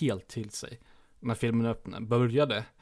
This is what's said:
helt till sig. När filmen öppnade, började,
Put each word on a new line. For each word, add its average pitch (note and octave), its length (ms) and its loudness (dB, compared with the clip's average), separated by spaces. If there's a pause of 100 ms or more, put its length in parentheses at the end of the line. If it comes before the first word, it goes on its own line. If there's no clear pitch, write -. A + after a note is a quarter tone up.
helt A2 280 0
till A2 220 -8
sig. - 300 -10 (400)
När A#2 140 -2
filmen A#2 320 2
öppnade, A#2 400 -6
började, A#2+ 580 2 (180)